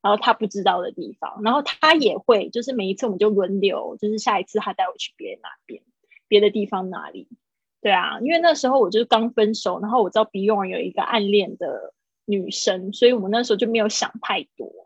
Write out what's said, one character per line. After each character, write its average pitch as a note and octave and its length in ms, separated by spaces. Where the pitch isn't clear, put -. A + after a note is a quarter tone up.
然 G#3 100
后 G#3 100
他 A#3 120
不 A3 120
知 G3+ 180
道 F3+ 180
的 F3 100
地 D#3 260
方， - 240
然 A3 120
后 C#4+ 80
他 D#4 320
也 C4 240
会， G3+ 320
就 A#3 120
是 B3+ 120
每 G#3 140
一 F#3+ 80
次 B3+ 100
我 A3 60
们 F3+ 80
就 G#3 100
轮 G3 320
流， - 380
就 G#3 100
是 G#3+ 80
下 G#3 240
一 - 20
次 - 160
他 G3+ 140
带 F#3+ 120
我 F3+ 120
去 - 180
别 - 260
哪 - 60
边， - 160
别 G#3 140
的 G#3 80
地 G#3 160
方 F#3 240
哪 D#3+ 220
里。 - 180
对 G#3 140
啊， F3+ 260
因 C4+ 140
为 E4+ 60
那 E4 140
时 C#4+ 140
候 C4 100
我 G#3+ 120
就 G#3+ 100
是 A#3 60
刚 A#3 260
分 A3 240
手， F#3 240
然 G#3 100
后 A#3 140
我 F#3 60
知 - 60
道 G#3+ 100
Bjorn G3+ 420
有 F3+ 120
一 F3+ 120
个 G3 100
暗 G3+ 300
恋 G3+ 240
的 C#3+ 380
女 G3 260
生， F#3+ 400
所 A#3+ 160
以 B3 60
我 A3+ 80
们 F#3+ 100
那 A3+ 100
时 A#3+ 120
候 G3+ 40
就 G#3+ 80
没 A3+ 120
有 G#3+ 100
想 - 240
太 F#3+ 220
多 G#2+ 120